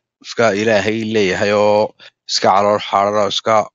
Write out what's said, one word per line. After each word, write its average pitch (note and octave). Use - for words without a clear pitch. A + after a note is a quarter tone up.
iska A2+
Ilaahay G#2+
leeyahay G#2
oo G#2
iska -
calool G#2
xaaran G2+
oo G2+
iska, A2